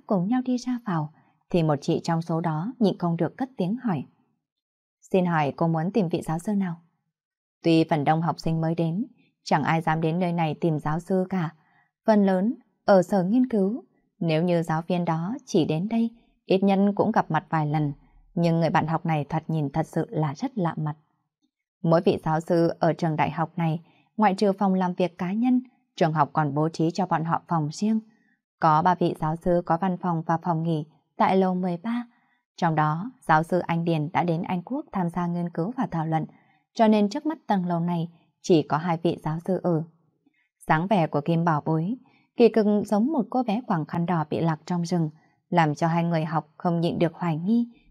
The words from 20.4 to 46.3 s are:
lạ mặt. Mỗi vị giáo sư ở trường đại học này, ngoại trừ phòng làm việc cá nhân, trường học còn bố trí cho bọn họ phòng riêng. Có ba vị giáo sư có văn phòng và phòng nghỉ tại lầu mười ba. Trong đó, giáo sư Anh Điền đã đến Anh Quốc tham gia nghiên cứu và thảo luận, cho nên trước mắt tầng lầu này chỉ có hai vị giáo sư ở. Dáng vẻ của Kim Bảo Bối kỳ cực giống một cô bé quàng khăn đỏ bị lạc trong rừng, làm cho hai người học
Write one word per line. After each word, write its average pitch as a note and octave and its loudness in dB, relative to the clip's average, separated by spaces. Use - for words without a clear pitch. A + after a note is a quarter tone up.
lạ E3+ -2
mặt. D3+ -6
Mỗi E3 4
vị F#3 0
giáo D#3 -2
sư E3+ 2
ở D#3+ 2
trường D#3+ -2
đại D3+ 0
học D#3+ -6
này, E3 -2
ngoại G#3 4
trừ G3 2
phòng G3 2
làm F#3 0
việc F3 -2
cá F#3 -6
nhân, B3+ 2
trường D#3+ 2
học D3+ 2
còn D3 0
bố D#3 0
trí E3 0
cho F3+ -2
bọn E3 -2
họ E3 -2
phòng D#3 -2
riêng. A3 -2
Có D#3 4
ba F3+ 2
vị F3 -2
giáo D#3 -4
sư F3 0
có E3 0
văn F3+ -2
phòng E3+ -2
và E3 0
phòng E3 -2
nghỉ D#3+ -2
tại F#3+ 2
lầu F#3 2
mười F3+ -4
ba. A#3 -6
Trong E3 0
đó, D#3 -2
giáo D#3+ 2
sư F3 -2
Anh E3+ -4
Điền D#3+ -2
đã - -2
đến E3 -2
Anh F3+ -6
Quốc C#4+ -8
tham F3 -2
gia F3 -4
nghiên F3 -4
cứu E3+ -6
và A3 -2
thảo E3 -4
luận, D#3 -2
cho A3 4
nên G#3 4
trước D4+ -8
mắt D#4 -4
tầng F#3+ 0
lầu F3 -2
này E3+ -2
chỉ D#3+ 6
có C#3+ -2
hai E3 -2
vị E3+ 0
giáo D#3 -4
sư F3+ -2
ở. E3 0
Dáng E3 2
vẻ F3+ 2
của D3 0
Kim E3 0
Bảo D3+ 0
Bối E3 -2
kỳ A#3 8
cực A3 2
giống G#3+ 2
một C#4+ 0
cô B3+ -2
bé A3 -2
quàng D#3+ -2
khăn E3+ -2
đỏ E3+ -2
bị C#3 -2
lạc D#3+ 0
trong F3 -4
rừng, E3+ 0
làm D#3+ 2
cho E3+ -2
hai E3 0
người E3 -2
học D#3 -6